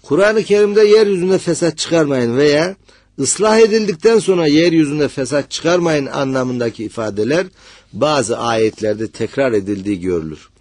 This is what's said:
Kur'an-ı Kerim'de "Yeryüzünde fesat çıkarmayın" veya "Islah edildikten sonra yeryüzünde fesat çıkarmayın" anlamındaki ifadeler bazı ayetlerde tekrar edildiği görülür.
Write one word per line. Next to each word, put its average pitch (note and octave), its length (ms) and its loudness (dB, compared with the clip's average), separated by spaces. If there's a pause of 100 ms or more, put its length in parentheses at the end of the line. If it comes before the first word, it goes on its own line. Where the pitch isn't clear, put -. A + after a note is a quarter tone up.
Kur'an-ı G#3 400 0
Kerim'de G#3 420 2
"Yeryüzünde G3+ 540 4
fesat D#3+ 400 -2
çıkarmayın" C3+ 580 0
veya D3 400 2 (420)
"Islah G3+ 400 0
edildikten A3 600 2
sonra F3+ 280 0
yeryüzünde D3+ 640 2
fesat C3+ 420 -4
çıkarmayın" E3 560 -2
anlamındaki B2+ 800 -4
ifadeler A2 640 -4 (460)
bazı A#2+ 460 -2
ayetlerde A2 680 -2
tekrar B2+ 440 -4
edildiği G2 480 -4
görülür. E2 480 -6 (120)